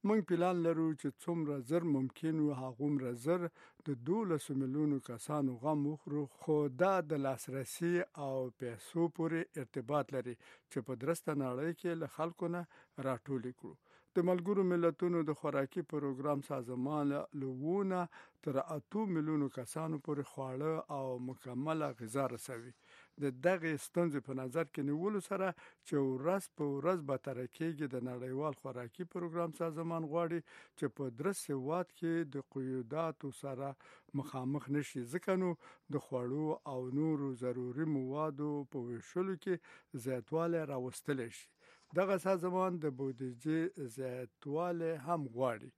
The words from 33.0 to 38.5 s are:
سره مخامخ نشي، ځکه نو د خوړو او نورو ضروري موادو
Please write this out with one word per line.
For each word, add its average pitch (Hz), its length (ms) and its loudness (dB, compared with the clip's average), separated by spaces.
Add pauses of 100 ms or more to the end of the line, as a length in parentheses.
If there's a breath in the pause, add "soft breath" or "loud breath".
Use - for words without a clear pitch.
سره 135 260 -4 (520 loud breath)
مخامخ 135 480 -2 (100)
نشي، 135 340 -4
ځکه 185 300 2
نو 180 80 2 (440 loud breath)
د 143 140 -2
خوړو 131 400 0 (260)
او 127 60 -2 (180)
نورو 147 320 2 (140)
ضروري 123 500 -2
موادو 143 580 0 (220)